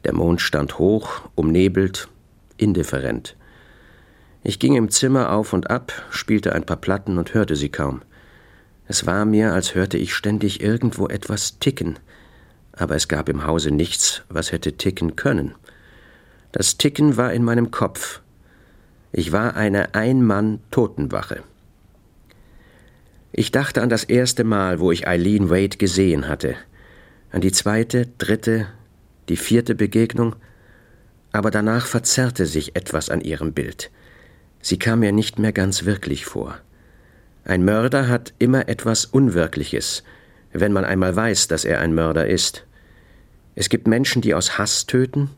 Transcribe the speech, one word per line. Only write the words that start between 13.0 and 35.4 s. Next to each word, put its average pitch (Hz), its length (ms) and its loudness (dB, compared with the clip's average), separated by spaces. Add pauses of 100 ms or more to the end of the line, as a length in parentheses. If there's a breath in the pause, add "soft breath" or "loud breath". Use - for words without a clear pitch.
gab 76 220 -2
im 71 160 -4
Hause 78 260 0
nichts, - 560 -2
was 80 240 -6
hätte 78 220 -4
ticken 82 420 -4
können. 110 400 -2 (960 soft breath)
Das - 260 -2
Ticken 143 380 2
war 120 160 0
in 117 140 0
meinem 117 260 2
Kopf. - 480 -4 (960 soft breath)
Ich 82 180 -2
war 107 240 0
eine 101 380 0
Ein-Mann-Totenwache. 107 1500 0 (1900 soft breath)
Ich - 200 -2
dachte 135 300 0
an 120 80 0
das 113 140 0
erste 120 400 2
Mal, 95 360 2
wo 87 120 4
ich 87 160 0
Eileen 90 420 2
Wade 98 280 2
gesehen 90 500 2
hatte, 67 280 -4 (760 soft breath)
an 90 100 0
die 92 100 2
zweite, 113 560 0 (100)
dritte, 110 500 0 (640)
die 85 80 0
vierte - 380 2
Begegnung, 113 600 0 (960 soft breath)
aber 107 180 2
danach 110 380 0
verzerrte 120 580 0
sich 76 300 -4
etwas - 340 -4
an 85 120 -2
ihrem 80 320 -4
Bild. - 360 -8 (720 soft breath)
Sie - 160 -2
kam 113 220 0
mir 104 120 4
nicht 107 280 0
mehr 107 120 2